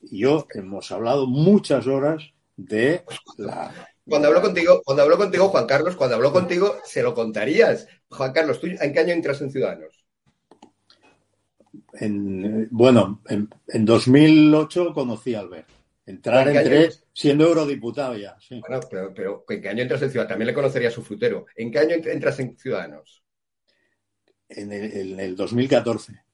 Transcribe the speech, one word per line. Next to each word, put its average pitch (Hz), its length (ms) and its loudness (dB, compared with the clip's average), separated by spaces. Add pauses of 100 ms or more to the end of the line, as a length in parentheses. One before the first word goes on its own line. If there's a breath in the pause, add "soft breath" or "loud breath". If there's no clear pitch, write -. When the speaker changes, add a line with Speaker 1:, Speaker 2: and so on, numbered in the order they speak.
Speaker 1:
y - 200 -10
yo 143 340 2
hemos 98 360 -12
hablado 120 360 -2
muchas 147 580 2
horas 143 380 -2 (340)
de 117 460 -2 (340)
la - 340 -10 (360)
Speaker 2:
Cuando 147 220 2
habló 170 120 4
contigo, 180 420 2
cuando 143 200 2
habló 160 140 4
contigo, 190 320 2
Juan 123 180 0
Carlos, 156 280 0
cuando 123 200 -2
habló 127 160 2
contigo, 180 520 0
se - 200 -6
lo 123 100 -2
contarías. 113 760 0 (220 soft breath)
Juan 135 240 -6
Carlos, 156 260 0
¿tú 170 80 -8
en 151 260 -4
qué 165 60 2
año 170 140 2
entras 143 280 -4
en 139 100 -8
Ciudadanos? 90 520 -6 (1900)
Speaker 1:
En, 101 720 -6
eh, 113 80 -8
bueno, 113 560 4
en, 104 220 -4 (180)
en 110 180 -2
dos 117 220 4
mil 151 460 8
ocho 156 400 0
conocí 123 420 -6
a 104 60 -6
Albert. 90 280 -18 (360)
Entrar 117 420 0
Speaker 2:
¿En 143 60 2
qué 135 60 4
Speaker 1:
entré 131 200 4
Speaker 2:
año? 165 100 6 (240)
Speaker 1:
siendo 147 340 2
eurodiputado 135 680 -2
ya, 98 220 -14
sí. 123 200 -18
Speaker 2:
Bueno, 127 200 -8 (100)
pero, 95 240 -10
pero 101 340 -10
¿en 110 140 -10
qué 95 80 -12
año 110 140 -4
entras 135 180 -4
en 135 80 -2
Ciudadanos? 120 200 -4
También 104 180 -4
le 123 60 -4
conocería 131 340 -2
a 113 40 0
su - 120 -12
frutero. 104 420 -6 (100)
¿En 117 160 -10
qué 143 80 -2
año 165 160 2
ent-, 160 160 -4
entras 143 280 -4
en 127 180 -10
Ciudadanos? 87 680 -10 (1300)
Speaker 1:
En 101 240 -14
el, 104 180 -10 (220)
en 92 60 -14
el 92 160 -8
dos 95 180 -6
mil 123 160 0
catorce. 117 540 0 (100)